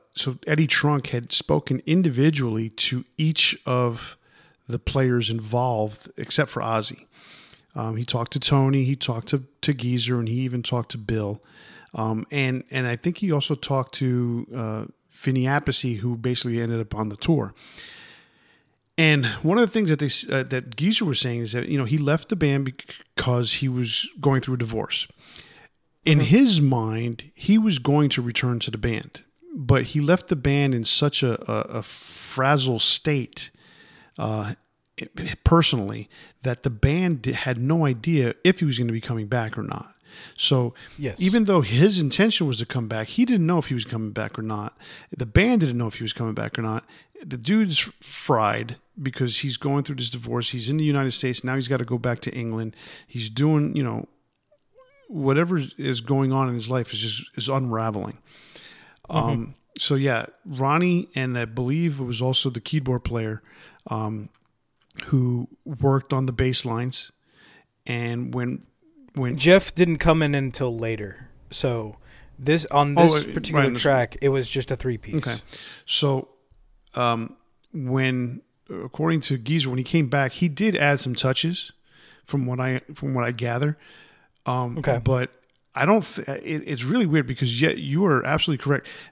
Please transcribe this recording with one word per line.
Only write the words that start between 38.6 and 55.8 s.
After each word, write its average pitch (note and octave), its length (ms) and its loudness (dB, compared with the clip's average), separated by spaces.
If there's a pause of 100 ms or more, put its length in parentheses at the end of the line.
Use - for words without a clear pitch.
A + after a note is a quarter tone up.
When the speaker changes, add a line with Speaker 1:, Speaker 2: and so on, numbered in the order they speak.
Speaker 1:
was B2+ 120 0
gonna A#2+ 140 0
be A2+ 100 -2
coming A2+ 260 -4
back A2 300 -2
or G#2 60 -6
not. - 320 -10 (400)
So B2 380 2 (240)
Speaker 2:
Yes. C3+ 240 -6
Speaker 1:
even G3+ 240 4
though F#3+ 160 6
his C#3+ 380 4
intention F3+ 460 2
was B2+ 120 0
to A#2 80 -4
come A#2+ 240 -4
back, A2 200 -4
he - 140 2
didn't A3+ 220 4
know F3 140 4
if - 80 -2
he C3+ 60 -2
was A#2 120 -2
coming A2 260 -4
back G#2+ 260 -6
or A2+ 40 -8
not. A2 360 -6 (380)
The A#2+ 100 -4
band G3+ 360 4
didn't B2+ 160 2
know A#2 100 -2
if - 80 -8
he - 80 -8
was G#2+ 100 -6
coming A2+ 200 -4
back A2 260 -4
or - 40 -2
not. A2 200 -4 (400)
The C#3 140 -10
dude's F#3 520 0 (120)
fried A2+ 720 0 (260)
because B2+ 380 -4
he's C3 160 -4
going C#3 280 -2
through C#3 140 -6
this A#2+ 120 -6
divorce. A#2+ 400 -6
He's A2+ 200 -6
in D3 80 0
the D#3 60 0
United C#3 280 0
States. B2 320 -4
Now C3 120 -2
he's C3 140 -2
gotta B2 160 0
go B2 140 -2
back A#2+ 220 -2
to - 120 -6
England. A2+ 420 -6 (320)
He's A2+ 220 -8
doing, D3 460 2
you C#3+ 80 0
know, A2+ 240 -4 (1000)
whatever D#3 540 2 (160)
is C3 240 -4